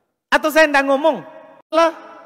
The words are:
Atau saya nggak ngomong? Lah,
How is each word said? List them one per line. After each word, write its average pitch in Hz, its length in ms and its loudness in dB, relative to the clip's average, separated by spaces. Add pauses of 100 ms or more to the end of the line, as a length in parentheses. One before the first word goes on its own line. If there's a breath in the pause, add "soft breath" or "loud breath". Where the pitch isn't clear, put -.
(280)
Atau 294 240 -2
saya 311 160 4
nggak 277 240 0
ngomong? 269 320 -2 (480)
Lah, 320 180 2 (360)